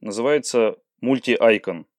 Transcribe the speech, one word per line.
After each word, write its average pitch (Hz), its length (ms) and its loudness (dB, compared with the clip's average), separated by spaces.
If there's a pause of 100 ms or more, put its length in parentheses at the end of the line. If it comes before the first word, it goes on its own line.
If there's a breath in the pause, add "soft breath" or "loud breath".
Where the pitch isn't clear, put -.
называется 117 760 -2 (260)
Multi-Icon. 113 840 0 (140)